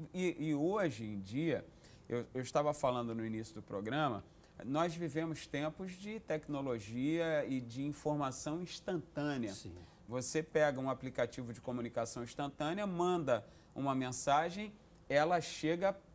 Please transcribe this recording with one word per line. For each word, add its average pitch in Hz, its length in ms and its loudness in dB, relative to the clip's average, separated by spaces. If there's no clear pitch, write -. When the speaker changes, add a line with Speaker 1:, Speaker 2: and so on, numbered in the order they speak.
Speaker 1:
e, 180 80 -4
e, 160 40 2
e 151 60 4
hoje 151 500 2
em 104 160 -4
dia, 123 440 0
eu, 120 260 -2
eu 127 80 -2
estava 147 320 2
falando 123 400 0
no 113 100 -2
início 110 300 -4
do 107 80 -10
programa, 110 600 -2
nós 160 300 0
vivemos 160 520 -4
tempos 156 460 -4
de 208 280 -8
tecnologia 143 1300 0
e 131 140 0
de 120 240 -6
informação 147 760 -2
instantânea. 143 920 -2
Speaker 2:
Sim. 92 200 -6
Speaker 1:
Você 127 340 0
pega 147 380 4
um 131 100 0
aplicativo 127 600 -2
de 110 80 -10
comunicação 120 600 -2
instantânea, 151 640 -2
manda 170 580 4
uma 135 200 0
mensagem, 156 760 2
ela 156 320 6
chega 175 560 2